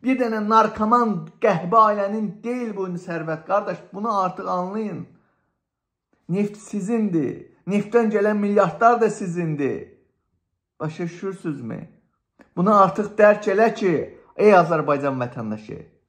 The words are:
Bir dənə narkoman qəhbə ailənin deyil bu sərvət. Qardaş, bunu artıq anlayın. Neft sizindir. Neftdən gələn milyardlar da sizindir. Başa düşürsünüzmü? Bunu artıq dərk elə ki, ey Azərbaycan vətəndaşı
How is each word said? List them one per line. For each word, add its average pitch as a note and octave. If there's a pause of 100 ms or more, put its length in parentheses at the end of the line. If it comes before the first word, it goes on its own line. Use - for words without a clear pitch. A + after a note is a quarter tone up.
Bir C4
dənə A3
narkoman A3 (280)
qəhbə F#3
ailənin G#3 (160)
deyil A#3
bu F#3+ (100)
sərvət. D#3+
Qardaş, G3 (160)
bunu G#3
artıq F#3
anlayın. F#3 (1200)
Neft G3+
sizindir. G3 (200)
Neftdən G#3
gələn G#3
milyardlar G3+
da A3
sizindir. D#3+ (920)
Başa D#3
düşürsünüzmü? E3 (760)
Bunu G3
artıq G3
dərk G#3
elə G#3+
ki, F3 (160)
ey G#3
Azərbaycan D3+
vətəndaşı A2+ (320)